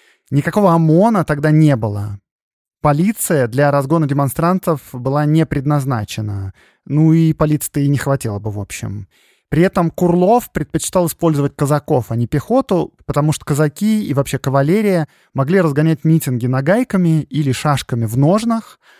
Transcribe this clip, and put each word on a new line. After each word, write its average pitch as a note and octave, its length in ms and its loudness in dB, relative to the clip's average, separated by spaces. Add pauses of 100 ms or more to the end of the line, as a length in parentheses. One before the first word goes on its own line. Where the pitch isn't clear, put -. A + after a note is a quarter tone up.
(300)
Никакого F3 420 2
омона E3+ 520 4
тогда D3 260 0
не D3+ 240 6
было. G2+ 460 -6 (600)
Полиция D3+ 640 0
для C#3 240 0
разгона C#3+ 380 0
демонстрантов D#3+ 720 0 (120)
была C3+ 320 -2
не D#3 220 2
предназначена. A2+ 1080 -4 (320)
Ну D#3 280 2
и E3 200 4
полиции-то D3+ 480 -2
и C#3+ 80 2
не C#3+ 80 2
хватило A#2+ 440 -4
бы, G#2+ 100 -6
в G#2 80 -8
общем. G2+ 500 -10 (420)
При D#3+ 120 2
этом F3 280 0
Курлов F3+ 600 0
предпочитал D#3+ 560 -2
использовать D3 480 -2
казаков, C#3+ 560 -2
а A2+ 60 -4
не A#2 100 -2
пехоту, F3+ 680 -2 (140)
потому D3+ 260 0
что - 120 -6
казаки F3 600 0
и C#3 100 -4
вообще C3+ 240 -2
кавалерия E3 680 0 (260)
могли C#3+ 280 0
разгонять D#3 440 2
митинги C#3 420 0
нагайками D#3+ 760 0
или C#3 300 -2
шашками B2+ 520 -2
в A2 120 -4
ножнах, G#3+ 640 0 (200)